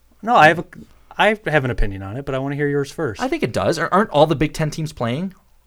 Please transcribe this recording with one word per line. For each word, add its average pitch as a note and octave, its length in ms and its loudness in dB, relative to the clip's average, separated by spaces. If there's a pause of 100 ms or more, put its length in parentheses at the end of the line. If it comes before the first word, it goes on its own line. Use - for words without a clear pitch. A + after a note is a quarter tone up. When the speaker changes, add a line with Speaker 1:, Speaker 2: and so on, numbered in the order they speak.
(220)
Speaker 1:
No, A3+ 140 0
I D#3 120 8
have E3+ 120 4
a, F3 60 -8 (520)
I G#3 280 2
have D3 200 2
an B2 60 0
opinion G2 300 -2
on G2 160 -10
it, C#3+ 80 -10
but C3+ 80 -6
I C3 60 -4
wanna C#3 160 -6
hear C#3+ 120 -2
yours C#3+ 240 -2
first. C3+ 300 -6
Speaker 2:
I B3+ 60 -2
think D#4+ 160 -4
it B2 100 -4
does. G#2 240 0
Ar-, D#3+ 160 -4
aren't G#3 160 2
all D3 160 6
the D#3 100 -2
Big D3 180 -2
Ten D3+ 180 -4
teams D3+ 220 -6
playing? C#3+ 400 -6 (340)